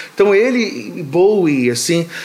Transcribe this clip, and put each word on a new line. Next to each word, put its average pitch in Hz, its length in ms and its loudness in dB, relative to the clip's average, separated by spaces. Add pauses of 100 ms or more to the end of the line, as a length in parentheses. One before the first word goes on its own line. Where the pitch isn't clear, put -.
(160)
Então 202 180 4
ele 208 640 0
e 180 60 -10
Bowie, 156 640 2
assim, 165 380 -2 (180)